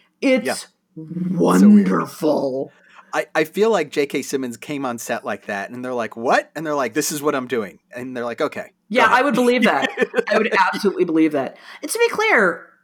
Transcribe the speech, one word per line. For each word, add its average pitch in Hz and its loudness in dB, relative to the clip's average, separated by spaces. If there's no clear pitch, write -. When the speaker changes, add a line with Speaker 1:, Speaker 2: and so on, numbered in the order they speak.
Speaker 1:
It's 262 4
Speaker 2:
Yeah. 123 -2
Speaker 1:
wonderful. 165 4
Speaker 2:
So 139 -2
weird. 156 -2
I, 160 2
I - 0
feel 190 0
like 175 0
J 147 0
K 147 -4
Simmons 127 -6
came 139 -8
on 120 -4
set 113 -6
like 107 -6
that, 101 -6
and 123 -12
they're 127 -6
like, 117 -6
"What?" 120 -2
And 156 -10
they're 151 -4
like, 139 -2
"This 151 -2
is 151 -8
what 147 0
I'm 131 -6
doing." 113 -4
And 127 -12
they're 120 -6
like, 117 -8
"Okay, 143 -4
go - -18
Speaker 1:
Yeah, 233 2
Speaker 2:
ahead." 240 4
Speaker 1:
I 262 2
would 277 0
believe 247 2
that. 175 0
Speaker 2:
<laughs> - -10
Speaker 1:
I 214 2
would 220 0
absolutely 196 0
believe 160 2
that. 135 -4
And 294 -10
to - -4
be 466 4
clear, 302 2